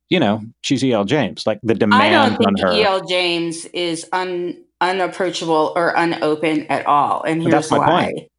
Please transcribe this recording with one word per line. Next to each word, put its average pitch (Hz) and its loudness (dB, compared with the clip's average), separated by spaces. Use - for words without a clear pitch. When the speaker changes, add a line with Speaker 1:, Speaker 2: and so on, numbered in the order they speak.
Speaker 1:
you 180 2
know, 110 2
she's 131 0
E 131 2
L 101 2
James. 104 -2
Like, 107 -2
the 226 0
Speaker 2:
I 196 0
don't 208 2
Speaker 1:
demand 294 4
on 196 2
Speaker 2:
think 190 -2
Speaker 1:
her. 190 2
Speaker 2:
E 214 2
L 190 0
James 170 -2
is 170 -6
un-, 180 -6
unapproachable 175 -2
or 170 2
unopen 156 0
at 135 -2
all. 131 2
And 160 -2
here's 170 0
Speaker 1:
That's 151 0
my - 2
Speaker 2:
why. 143 2
Speaker 1:
point. - -12